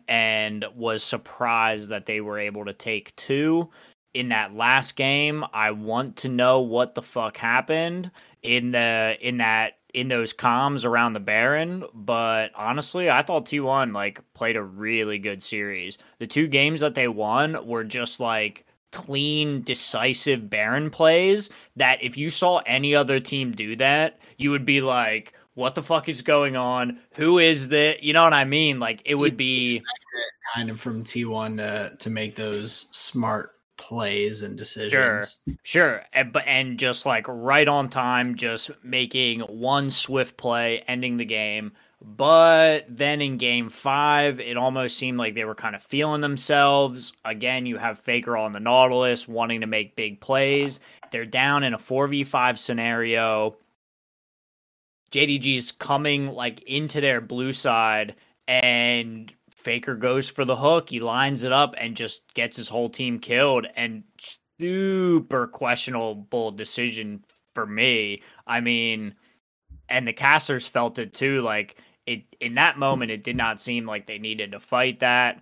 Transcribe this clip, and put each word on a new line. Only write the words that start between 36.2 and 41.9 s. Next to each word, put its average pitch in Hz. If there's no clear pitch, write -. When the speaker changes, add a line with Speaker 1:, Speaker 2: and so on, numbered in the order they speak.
Speaker 1:
but, 113
and 131
just, 123
like, 113
right 135
on 143
time, 123
just 113
making 123
one 127
swift 131
play, 117
ending 123
the 117
game. 107